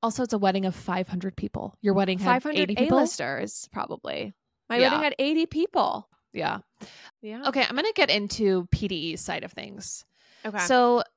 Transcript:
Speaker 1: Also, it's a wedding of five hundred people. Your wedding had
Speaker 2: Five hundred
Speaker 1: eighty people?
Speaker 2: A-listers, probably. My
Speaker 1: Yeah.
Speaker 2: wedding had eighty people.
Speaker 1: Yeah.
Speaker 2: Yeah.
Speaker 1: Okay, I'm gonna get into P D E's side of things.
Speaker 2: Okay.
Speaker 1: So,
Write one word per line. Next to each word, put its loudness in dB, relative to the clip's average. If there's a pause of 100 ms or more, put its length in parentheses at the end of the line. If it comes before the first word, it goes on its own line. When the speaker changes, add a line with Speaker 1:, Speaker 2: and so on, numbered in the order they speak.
Speaker 1:
Also, -2
it's -2
a 0
wedding 4
of 0
five -4
hundred -6
people. -8
Your 2
wedding 4
had -2
Speaker 2:
Five 4
hundred 0
Speaker 1:
eighty 0
people? 4
Speaker 2:
A-listers, -2
probably. -8 (340)
My -2
Speaker 1:
Yeah. 6
Speaker 2:
wedding 2
had 0
eighty 2
people. -2 (240)
Speaker 1:
Yeah. -4 (600)
Speaker 2:
Yeah. -12
Speaker 1:
Okay, 0
I'm 0
gonna 0
get 4
into 0
P 0
D -2
E's -6
side -6
of -14
things. -14 (380)
Speaker 2:
Okay. -8
Speaker 1:
So, 4 (140)